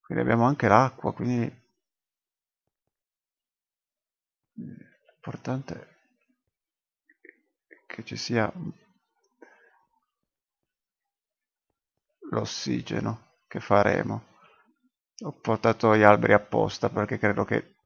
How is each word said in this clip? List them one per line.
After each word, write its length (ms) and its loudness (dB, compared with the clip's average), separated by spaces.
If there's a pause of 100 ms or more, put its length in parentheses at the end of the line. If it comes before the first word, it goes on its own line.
Quindi 220 -4
abbiamo 220 2
anche 220 0
l'acqua, 460 2
quindi 360 -4 (3000)
l'importante 1400 -14 (1700)
è 200 -20
che 160 -14
ci 140 -12
sia 340 -2 (3750)
l'ossigeno 1080 -6 (100)
che 140 -10
faremo. 640 0 (1000)
Ho 160 -10
portato 560 2
gli 80 6
alberi 300 8
apposta 560 0
perché 280 -4
credo 280 -2
che 400 -6